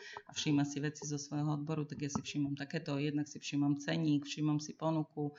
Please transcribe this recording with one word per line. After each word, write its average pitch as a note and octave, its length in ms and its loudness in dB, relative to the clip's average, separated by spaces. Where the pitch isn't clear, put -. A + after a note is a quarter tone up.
a - 80 -14
všíma C#3+ 320 4
si C#3+ 160 -2
veci D3 240 -4
zo D3 80 -2
svojho D3 400 0
odboru, D3+ 320 -2
tak - 160 -6
ja C#3 80 -2
si C#3+ 80 -2
všímam C#3+ 320 -2
takéto, C#3+ 480 -2
jednak D3 240 2
si - 160 -12
všímam C#3+ 400 2
ceník, D#3 480 2
všímam D3+ 320 2
si - 160 -8
ponuku D#3 640 0